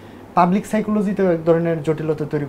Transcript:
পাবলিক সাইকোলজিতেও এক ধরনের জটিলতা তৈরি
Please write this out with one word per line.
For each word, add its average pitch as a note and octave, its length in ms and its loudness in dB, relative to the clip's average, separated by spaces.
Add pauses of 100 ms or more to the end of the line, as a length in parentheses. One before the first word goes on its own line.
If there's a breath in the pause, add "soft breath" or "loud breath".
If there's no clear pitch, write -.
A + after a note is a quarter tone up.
(340 loud breath)
পাবলিক F3+ 320 4
সাইকোলজিতেও G#3 640 0
এক E3 140 -2
ধরনের E3 380 2
জটিলতা D#3 420 -2
তৈরি C#3+ 240 -2